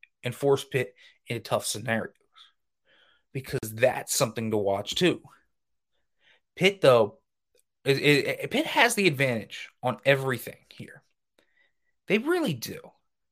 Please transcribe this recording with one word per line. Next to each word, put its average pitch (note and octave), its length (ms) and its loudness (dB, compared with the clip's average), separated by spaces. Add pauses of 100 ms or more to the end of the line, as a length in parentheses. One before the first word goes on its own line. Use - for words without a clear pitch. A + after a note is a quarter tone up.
(220)
and B2 140 -6
force C#3 280 2
Pitt - 300 -4 (320)
into A#2 140 -6
tough A2 260 -2
scenarios? A2 480 -4 (1200)
Because C3 400 -8
that's A#2+ 400 0
something A2+ 380 -2
to G#2+ 60 0
watch, G2 360 -2
too. E3+ 300 0 (1300)
Pitt, G3 260 2
though, A#2+ 360 6 (640)
it, - 140 2
it, C#3+ 540 0
Pitt D4 160 -2
has A#3+ 260 4
the G3 140 2
advantage C3 640 -2 (120)
on B2+ 240 -4
everything C3+ 520 0 (120)
here. - 320 -20 (1040)
They G#3+ 120 2
really D4 340 -2
do. - 260 -12 (520)